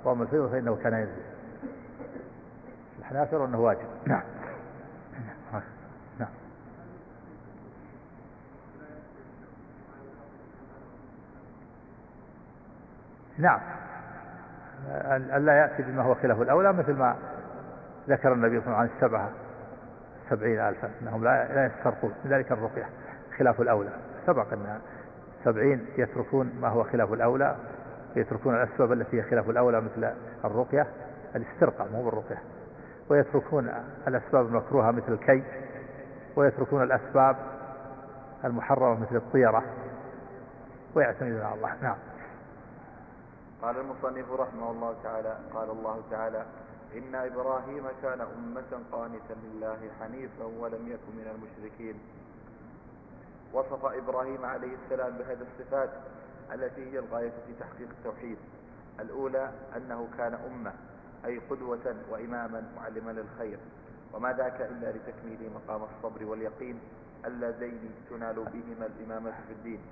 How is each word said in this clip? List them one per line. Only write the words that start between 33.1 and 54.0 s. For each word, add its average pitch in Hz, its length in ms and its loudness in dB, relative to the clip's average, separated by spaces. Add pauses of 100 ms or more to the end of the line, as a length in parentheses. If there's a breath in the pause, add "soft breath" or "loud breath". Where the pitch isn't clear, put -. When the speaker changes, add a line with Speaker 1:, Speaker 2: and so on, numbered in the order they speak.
Speaker 1:
الأسباب 127 380 4
المكروهة 117 460 6
مثل 117 220 2
الكي، 135 300 6 (920)
ويتركون 135 480 6
الأسباب 131 520 6 (1120)
المحرمة 120 540 4
مثل 113 160 0
الطيرة، 113 480 6 (1300)
ويعتمدون 120 460 4
على 107 140 -2
الله. 110 260 -4
نعم. 120 160 0 (1600)
Speaker 2:
قال 120 180 0
المصنف 131 520 -6
رحمه 123 400 -2
الله 117 320 -4
تعالى: 110 340 -4 (160)
قال 110 160 -4
الله 110 320 -4 (100)
تعالى: 110 340 -4 (520)
"إن 131 180 -10
إبراهيم 127 680 -2 (180)
كان 127 200 -4
أمة 120 580 -8 (120)
قانتا 117 420 -8 (100)
لله 110 340 -6 (220)
حنيفا 113 460 -10 (140)
ولم 117 280 -6
يكن 113 300 -12
من 110 180 -12
المشركين". 110 600 -12 (1600)
وصف 135 320 -2
إبراهيم 127 600 -4